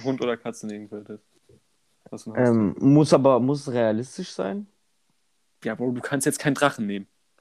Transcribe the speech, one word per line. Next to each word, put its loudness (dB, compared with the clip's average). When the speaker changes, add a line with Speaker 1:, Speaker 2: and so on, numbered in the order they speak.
Speaker 1:
Hund -2
oder -2
Katze -10
nehmen -12
könntest? -14
Was -14
für -14
ein -10
Haustier? 4
Speaker 2:
Ähm, 2
muss 6
aber, 6
muss -2
realistisch -2
sein? -8
Speaker 1:
Ja, -6
Bro, -4
du -8
kannst -2
jetzt -2
keinen 0
Drachen -2
nehmen. -8